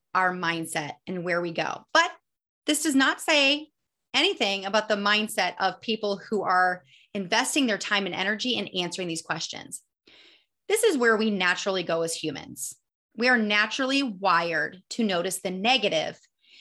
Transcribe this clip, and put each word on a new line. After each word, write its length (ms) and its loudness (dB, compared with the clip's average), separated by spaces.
our 180 4
mindset 640 -4
and 160 -6
where 180 0
we 120 -4
go. 420 -4
But 160 4
this 160 0
does 140 2
not 240 2
say 500 2
anything 520 0
about 240 0
the 80 2
mindset 640 0
of 200 0
people 480 -4
who 140 -2
are 400 2
investing 520 0
their 120 0
time 280 -2
and 100 -6
energy 400 -2
in 100 -4
answering 400 -4
these 160 -6
questions. 600 -8
This 160 0
is 160 4
where 180 6
we 140 2
naturally 540 0
go 180 0
as 140 -4
humans. 580 -10
We 120 2
are 100 6
naturally 640 2
wired 880 0
to 140 -2
notice 340 0
the 140 -6
negative 680 0